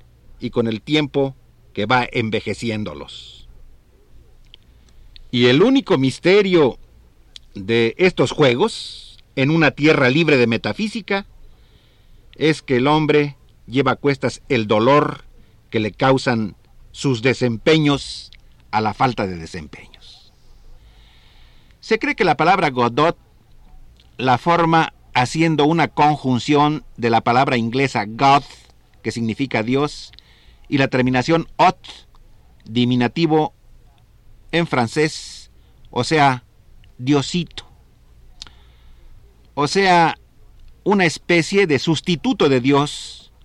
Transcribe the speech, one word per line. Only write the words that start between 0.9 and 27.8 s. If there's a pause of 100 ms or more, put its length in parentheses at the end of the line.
que
va
envejeciéndolos. (1800)
Y
el
único
misterio (760)
de
estos
juegos, (160)
en
una
tierra
libre
de
metafísica, (1080)
es
que
el
hombre (300)
lleva
a
cuestas
el
dolor (420)
que
le
causan (360)
sus
desempeños (400)
a
la
falta
de
desempeños. (1500)
Se
cree
que
la
palabra
Godot (1000)
la
forma (180)
haciendo
una
conjunción (100)
de
la
palabra
inglesa